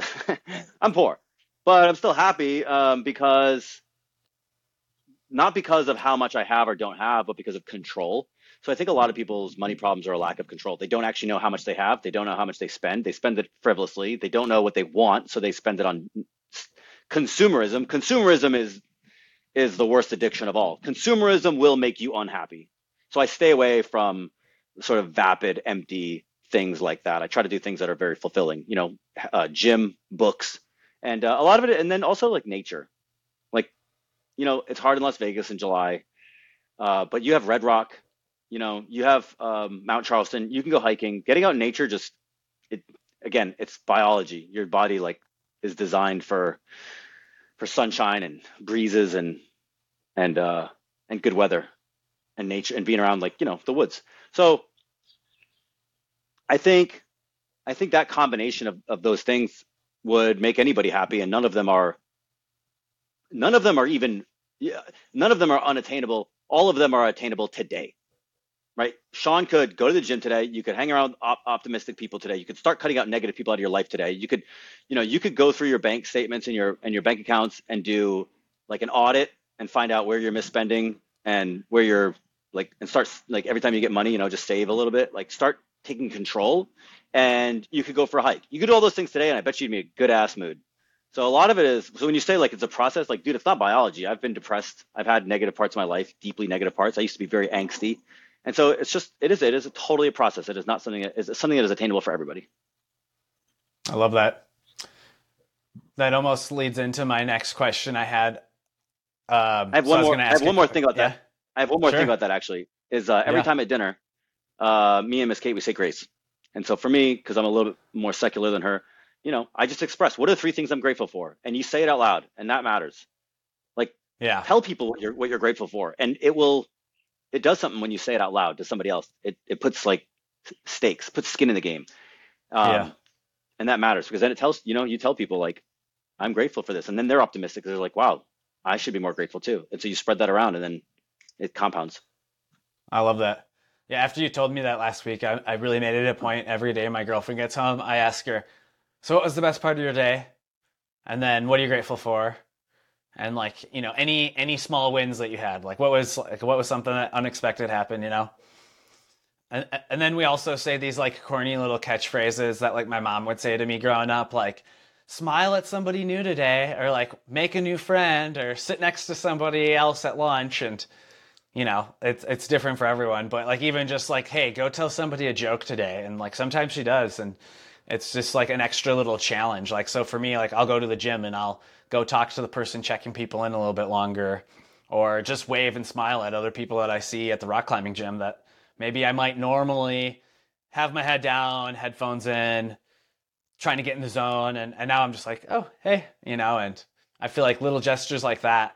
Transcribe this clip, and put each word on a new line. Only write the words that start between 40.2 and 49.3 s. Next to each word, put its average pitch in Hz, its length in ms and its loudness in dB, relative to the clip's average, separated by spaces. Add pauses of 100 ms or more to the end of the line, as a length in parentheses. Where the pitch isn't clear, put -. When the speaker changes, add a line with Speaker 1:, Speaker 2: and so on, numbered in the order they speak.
Speaker 1:
You 135 100 -4
can 156 100 -4
go 151 80 4
hiking. 107 460 -2
Getting 160 180 4
out 190 100 4
in 127 60 0
nature, 120 280 -2
just, 101 260 -6 (560)
it, 104 140 -10 (400)
again, 104 340 -2
it's - 300 -12
biology. 98 640 2
Your 101 160 -6
body, 101 320 2
like, 87 200 -6 (440)
is 95 120 -8
designed 95 480 0
for, 90 360 -2 (960)
for - 80 -10
sunshine 104 560 0
and 76 200 -12 (200)
breezes 104 540 2
and, 85 240 -4 (760)